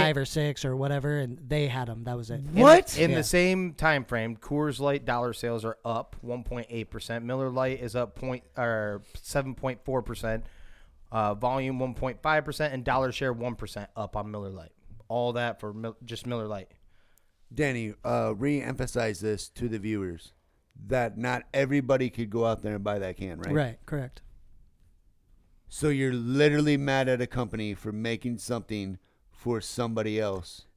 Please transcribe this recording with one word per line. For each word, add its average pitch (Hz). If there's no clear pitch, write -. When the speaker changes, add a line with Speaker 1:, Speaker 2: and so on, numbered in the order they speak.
Speaker 1:
same -
Speaker 2:
or -
six 147
or 131
whatever, 143
and 123
they 147
had 123
'em. 113
That 123
was 117
it. 147
Speaker 1:
In, 147
Speaker 3:
What? 302
Speaker 1:
in 165
Speaker 2:
Yeah. 170
Speaker 1:
the 151
same 180
time 151
frame, 113
Coors 147
Light 143
dollar 120
sales 117
are 110
up 117
one 120
point 120
eight 113
percent. 117
Miller 131
Lite 131
is 117
up 120
point, 127
or 107
seven 135
point 127
four 131
percent. 113
Uh, 107
volume 131
one 127
point 127
five 151
percent 151
and 131
dollar 131
share 131
one 117
percent 104
up 104
on 104
Miller 101
Lite. 85
All 120
that 120
for 104
Mil-, 110
just 113
Miller 117
Lite. 98
Speaker 3:
Danny, 120
uh, 120
re-emphasize 123
this 104
to -
the 110
viewers, 98
that 117
not 123
everybody 135
could 113
go 113
out 113
there 107
and 101
buy 104
that 92
can, 92
right? 87
Speaker 2:
Right, 131
correct. 135
Speaker 3:
So -
you're 135
literally 147
mad 135
at 127
a 123
company 107
for 107
making 113
something 101
for 117
somebody 110
else. 98